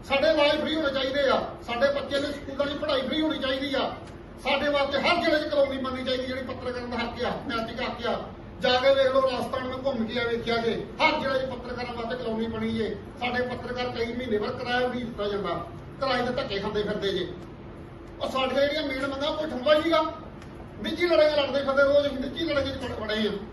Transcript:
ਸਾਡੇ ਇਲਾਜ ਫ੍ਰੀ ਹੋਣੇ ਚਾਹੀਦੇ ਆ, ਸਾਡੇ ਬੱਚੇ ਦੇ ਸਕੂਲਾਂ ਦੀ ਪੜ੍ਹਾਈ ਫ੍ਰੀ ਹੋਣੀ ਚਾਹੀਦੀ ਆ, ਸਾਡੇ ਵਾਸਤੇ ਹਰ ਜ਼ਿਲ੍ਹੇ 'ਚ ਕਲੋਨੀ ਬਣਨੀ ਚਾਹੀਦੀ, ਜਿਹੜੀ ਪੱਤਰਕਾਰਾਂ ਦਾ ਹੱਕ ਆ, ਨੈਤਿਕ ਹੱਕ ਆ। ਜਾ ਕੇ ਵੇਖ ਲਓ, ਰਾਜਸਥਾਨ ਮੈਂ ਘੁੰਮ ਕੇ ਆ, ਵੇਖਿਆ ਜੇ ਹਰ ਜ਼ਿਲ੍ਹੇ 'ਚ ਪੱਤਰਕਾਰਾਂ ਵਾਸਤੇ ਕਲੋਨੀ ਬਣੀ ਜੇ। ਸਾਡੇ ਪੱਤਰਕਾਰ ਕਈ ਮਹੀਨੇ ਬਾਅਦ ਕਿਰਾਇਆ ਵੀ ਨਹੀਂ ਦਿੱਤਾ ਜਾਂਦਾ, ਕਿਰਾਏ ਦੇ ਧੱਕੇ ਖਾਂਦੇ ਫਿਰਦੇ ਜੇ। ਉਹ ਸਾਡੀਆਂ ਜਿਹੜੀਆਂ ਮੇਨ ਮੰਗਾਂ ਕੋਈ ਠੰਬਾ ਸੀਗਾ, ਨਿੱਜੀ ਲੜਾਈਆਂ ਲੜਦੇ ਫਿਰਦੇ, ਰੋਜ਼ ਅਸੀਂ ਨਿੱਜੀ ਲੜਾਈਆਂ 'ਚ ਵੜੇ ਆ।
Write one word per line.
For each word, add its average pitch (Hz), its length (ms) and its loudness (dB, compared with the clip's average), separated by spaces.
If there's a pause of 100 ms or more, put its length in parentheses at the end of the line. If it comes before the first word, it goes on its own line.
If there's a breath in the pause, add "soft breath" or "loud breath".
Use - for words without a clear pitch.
ਸਾਡੇ 277 200 4
ਇਲਾਜ 302 320 4
ਫ੍ਰੀ 302 160 0
ਹੋਣੇ 285 160 0
ਚਾਹੀਦੇ 269 360 2
ਆ, 226 140 4 (240)
ਸਾਡੇ 269 280 2
ਬੱਚੇ 277 260 -2
ਦੇ 294 120 -2
ਸਕੂਲਾਂ 277 340 -2
ਦੀ 285 120 -4
ਪੜ੍ਹਾਈ 285 300 0
ਫ੍ਰੀ 311 120 0
ਹੋਣੀ 311 180 0
ਚਾਹੀਦੀ 269 360 -2
ਆ, 202 180 0 (500)
ਸਾਡੇ 285 260 2
ਵਾਸਤੇ 277 300 2
ਹਰ 339 240 4
ਜ਼ਿਲ੍ਹੇ 311 160 4
'ਚ 302 100 -2
ਕਲੋਨੀ 277 300 4
ਬਣਨੀ 254 260 -4
ਚਾਹੀਦੀ, 254 220 -2
ਜਿਹੜੀ 254 160 -4
ਪੱਤਰਕਾਰਾਂ 247 460 -6
ਦਾ 240 80 -4
ਹੱਕ 240 280 -4
ਆ, 190 60 0 (180)
ਨੈਤਿਕ 233 320 -4
ਹੱਕ 233 260 -4
ਆ। 202 80 0 (460)
ਜਾ 247 100 4 (100)
ਕੇ 277 140 6
ਵੇਖ 269 120 6
ਲਓ, 262 160 6
ਰਾਜਸਥਾਨ 254 460 0
ਮੈਂ 254 160 -6
ਘੁੰਮ 240 220 0
ਕੇ 240 140 -2
ਆ, 233 40 0
ਵੇਖਿਆ 233 320 0
ਜੇ 226 160 2 (280)
ਹਰ 302 200 4
ਜ਼ਿਲ੍ਹੇ 269 180 0
'ਚ 262 120 -2
ਪੱਤਰਕਾਰਾਂ 240 440 -6
ਵਾਸਤੇ 240 220 -4
ਕਲੋਨੀ 226 300 -2
ਬਣੀ 220 260 -2
ਜੇ। 220 160 0 (320)
ਸਾਡੇ 247 280 0
ਪੱਤਰਕਾਰ 247 420 -4
ਕਈ 233 220 -4
ਮਹੀਨੇ 226 260 -2
ਬਾਅਦ 240 200 -2
ਕਿਰਾਇਆ 247 280 0
ਵੀ 233 100 -2
ਨਹੀਂ 240 80 -4
ਦਿੱਤਾ 208 240 -4
ਜਾਂਦਾ, 180 260 -2 (460)
ਕਿਰਾਏ 240 220 2
ਦੇ 247 100 0
ਧੱਕੇ 190 260 -2
ਖਾਂਦੇ 208 240 -2
ਫਿਰਦੇ 196 300 0
ਜੇ। 175 140 -2 (960)
ਉਹ - 100 -2
ਸਾਡੀਆਂ 254 300 2
ਜਿਹੜੀਆਂ 294 220 4
ਮੇਨ 277 240 -2
ਮੰਗਾਂ 277 260 -2
ਕੋਈ 311 180 -2
ਠੰਬਾ 285 300 6
ਸੀਗਾ, 320 200 4 (840)
ਨਿੱਜੀ 339 260 0
ਲੜਾਈਆਂ 302 280 8
ਲੜਦੇ 277 260 2
ਫਿਰਦੇ, 277 200 4
ਰੋਜ਼ 285 240 6
ਅਸੀਂ 254 120 -2
ਨਿੱਜੀ 294 260 -4
ਲੜਾਈਆਂ 269 300 0
'ਚ 240 260 -6
ਵੜੇ 214 280 0
ਆ। 185 40 0 (200)